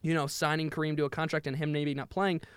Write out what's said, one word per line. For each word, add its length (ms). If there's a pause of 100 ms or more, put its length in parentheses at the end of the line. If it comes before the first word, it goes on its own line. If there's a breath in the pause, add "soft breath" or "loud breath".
you 120
know, 140
signing 420
Kareem 280
to 80
a 60
contract 360
and 80
him 160
maybe 240
not 160
playing, 300 (160 loud breath)